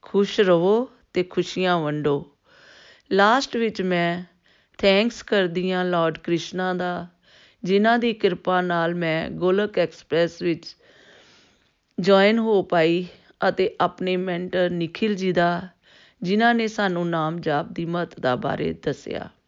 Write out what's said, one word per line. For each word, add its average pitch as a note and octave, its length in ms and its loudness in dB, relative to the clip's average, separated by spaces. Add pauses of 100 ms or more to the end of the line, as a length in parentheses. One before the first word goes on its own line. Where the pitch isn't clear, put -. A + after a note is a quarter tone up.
ਖੁਸ਼ G3+ 380 -2
ਰਹੋ G3 500 4 (240)
ਤੇ F3+ 100 0
ਖੁਸ਼ੀਆਂ F3+ 560 -2
ਵੰਡੋ। D3 580 -2 (760)
ਲਾਸਟ G#3+ 440 2
ਵਿੱਚ A3+ 260 -2
ਮੈਂ F3 420 -2 (540)
ਥੈਂਕਸ G#3 460 2
ਕਰਦੀ F#3 480 0
ਹਾਂ F3+ 140 -2
ਲਾਰਡ E3 320 0
ਕ੍ਰਿਸ਼ਨਾ F3+ 560 -4
ਦਾ, F3+ 340 -6 (560)
ਜਿਨ੍ਹਾਂ G#3 360 4
ਦੀ A#3 140 0
ਕਿਰਪਾ F3+ 480 0
ਨਾਲ F3 340 0
ਮੈਂ D#3+ 340 -2
ਗੋਲਕ F#3 500 -2
ਐਕਸਪ੍ਰੈਸ E3 640 -2
ਵਿੱਚ E3 360 -6 (1200)
ਜੁਆਇਨ G3 400 6
ਹੋ A3 240 2
ਪਾਈ F3 420 2 (440)
ਅਤੇ F#3 320 -2
ਆਪਣੇ F#3 360 -2
ਮੈਂਟਰ F3+ 520 -2
ਨਿਖਿਲ F3 460 -2
ਜੀ F#3 160 -2
ਦਾ, F3 360 0 (540)
ਜਿਨ੍ਹਾਂ A3 340 2
ਨੇ A3+ 120 0
ਸਾਨੂੰ F#3 420 -2
ਨਾਮ E3 300 -2
ਜਾਪ D#3 320 -2
ਦੀ E3+ 140 -6
ਮਹੱਤਤਾ E3+ 500 -4
ਬਾਰੇ D#3 380 -4
ਦੱਸਿਆ। - 560 -8 (180)